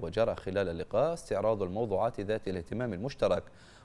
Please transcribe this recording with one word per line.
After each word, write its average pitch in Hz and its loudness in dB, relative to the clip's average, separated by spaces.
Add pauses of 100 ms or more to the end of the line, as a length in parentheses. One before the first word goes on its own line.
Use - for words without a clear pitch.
وجرى 101 2
خلال 95 0
اللقاء 101 0
استعراض 107 0
الموضوعات 101 0
ذات 104 -2
الاهتمام 104 -2
المشترك 107 2 (420)